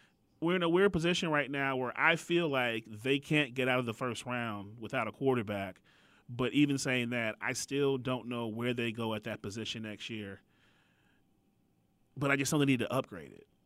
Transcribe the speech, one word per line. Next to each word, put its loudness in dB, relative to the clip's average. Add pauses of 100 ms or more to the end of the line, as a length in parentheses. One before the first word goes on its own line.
(420)
we're 2
in 2
a 2
weird 6
position 2
right 2
now 0
where -2
I 6
feel 0
like 0
they 0
can't 0
get 0
out 4
of -2
the -2
first -6
round -6
without -4
a -4
quarterback. 0 (460)
But -2
even 4
saying 0
that, -2
I -4
still 0
don't -4
know -4
where -2
they -2
go -4
at -6
that -6
position -8
next -10
year. -10 (1800)
But 0
I 6
just 0
know 4
they 6
need 4
to -2
upgrade -4
it. -20 (180)